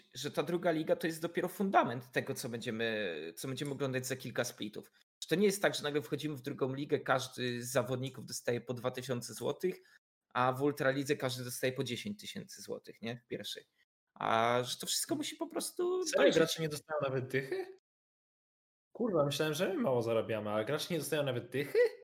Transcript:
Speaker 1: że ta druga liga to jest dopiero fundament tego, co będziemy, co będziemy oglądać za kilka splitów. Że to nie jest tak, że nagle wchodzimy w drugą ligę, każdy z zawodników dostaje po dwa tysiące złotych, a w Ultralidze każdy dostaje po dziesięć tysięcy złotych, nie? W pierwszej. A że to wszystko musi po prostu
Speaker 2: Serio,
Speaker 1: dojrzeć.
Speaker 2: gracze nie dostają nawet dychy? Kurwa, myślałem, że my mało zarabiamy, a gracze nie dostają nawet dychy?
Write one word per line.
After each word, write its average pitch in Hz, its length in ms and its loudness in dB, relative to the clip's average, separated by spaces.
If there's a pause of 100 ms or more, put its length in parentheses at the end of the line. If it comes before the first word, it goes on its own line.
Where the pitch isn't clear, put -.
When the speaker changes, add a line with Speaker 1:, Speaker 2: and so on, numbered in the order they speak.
(140)
Speaker 1:
że 135 180 -6
ta 160 120 0
druga 170 280 2
liga 160 240 2
to 170 120 -2
jest 160 140 -2
dopiero 170 260 0
fundament 196 640 2
tego, 135 220 0
co - 160 -6
będziemy, 110 680 -2 (200)
co - 120 -8
będziemy 139 240 -4
oglądać 131 360 -2
za 131 80 -2
kilka 123 280 -4
splitów. - 480 -8 (320)
Że - 60 -10
to 160 60 4
nie 202 100 4
jest 196 160 4
tak, 151 140 2
że - 80 -4
nagle 147 180 0
wchodzimy 147 340 -4
w 123 60 -12
drugą 135 320 -2
ligę, 147 260 0
każdy 123 640 0
z 123 80 -6
zawodników 127 540 -2
dostaje 120 360 -2
po 123 120 -6
dwa 120 180 -2
tysiące 123 420 -4
złotych, 143 480 -2 (520)
a 127 200 4
w 127 80 -4
Ultralidze 139 540 2
każdy 127 280 -2
dostaje 127 300 -2
po 135 100 -4
dziesięć 107 360 -4
tysięcy - 420 -14
złotych, - 400 -10
nie? 117 160 -6
W - 100 -20
pierwszej. - 360 -8 (500)
A 113 500 4
że 123 140 -4
to 185 100 -6
wszystko - 280 0
musi 311 200 -6
po 330 120 -4
prostu 349 580 -2
Speaker 2:
Serio, - 180 0
Speaker 1:
dojrzeć. - 140 8
Speaker 2:
gracze 160 240 4
nie 156 80 0
dostają 151 340 -4
nawet 131 240 0
dychy? 349 520 -4 (1160)
Kurwa, 180 300 4
myślałem, 151 280 2
że 175 160 2
my 349 120 0
mało 127 200 4
zarabiamy, 110 480 0
a 110 140 2
gracze 151 300 -2
nie 160 60 0
dostają 143 240 0
nawet 120 280 -2
dychy? 143 280 2 (240)